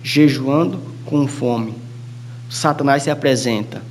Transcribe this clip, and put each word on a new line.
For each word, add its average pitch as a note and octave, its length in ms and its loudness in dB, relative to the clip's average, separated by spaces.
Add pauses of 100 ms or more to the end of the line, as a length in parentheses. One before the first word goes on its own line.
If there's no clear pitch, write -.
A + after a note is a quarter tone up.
jejuando C#3 760 4 (260)
com D3 220 2
fome. A#2 460 -2 (720)
Satanás C#3+ 560 2
se D#3+ 60 -2
apresenta. B2+ 800 0